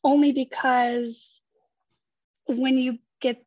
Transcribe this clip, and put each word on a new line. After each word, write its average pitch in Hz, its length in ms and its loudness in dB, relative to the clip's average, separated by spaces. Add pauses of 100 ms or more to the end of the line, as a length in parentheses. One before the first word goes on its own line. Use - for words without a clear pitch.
only 285 280 4
because 247 840 -2 (1300)
when 262 320 -2
you 254 220 -2 (240)
get 240 240 -4